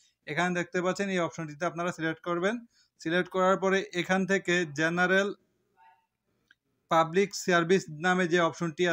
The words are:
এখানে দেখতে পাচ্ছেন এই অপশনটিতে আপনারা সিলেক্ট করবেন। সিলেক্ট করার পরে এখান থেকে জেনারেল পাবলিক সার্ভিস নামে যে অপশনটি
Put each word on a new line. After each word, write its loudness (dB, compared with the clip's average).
এখানে -2
দেখতে -4
পাচ্ছেন -2
এই 0
অপশনটিতে -8
আপনারা -4
সিলেক্ট -4
করবেন। 0
সিলেক্ট 0
করার 4
পরে 2
এখান 0
থেকে 0
জেনারেল 2
পাবলিক 2
সার্ভিস 4
নামে 2
যে 4
অপশনটি -4